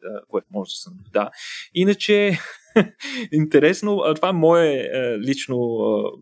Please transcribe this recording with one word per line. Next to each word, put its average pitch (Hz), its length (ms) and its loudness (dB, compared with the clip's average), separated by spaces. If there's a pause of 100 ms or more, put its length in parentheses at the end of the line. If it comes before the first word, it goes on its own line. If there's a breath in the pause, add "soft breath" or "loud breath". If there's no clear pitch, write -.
а, 101 240 -12
което 98 240 -4
може 95 180 -8
да - 40 -12
се - 160 -14
наблюдава. 98 400 -6 (440 loud breath)
Иначе, 202 680 2 (360 loud breath)
<laughs> 247 560 -2
интересно, 156 760 2
а, 156 80 2
това 175 160 -2
е 190 40 -2
мое, 160 600 2
а, 120 260 -4
лично, 135 380 -4
а, 110 540 0 (100)